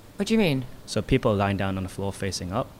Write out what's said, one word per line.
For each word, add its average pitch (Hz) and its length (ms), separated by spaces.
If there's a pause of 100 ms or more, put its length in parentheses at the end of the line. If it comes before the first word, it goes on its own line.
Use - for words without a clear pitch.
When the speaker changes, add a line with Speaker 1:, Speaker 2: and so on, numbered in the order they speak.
(160)
Speaker 1:
What 196 140
do 220 40
you 220 60
mean? 143 240 (220)
Speaker 2:
So - 160
people 123 320
are - 20
lying 98 220
down 98 180
on 95 80
the 90 60
floor 98 240
facing 92 400
up. 127 140 (120)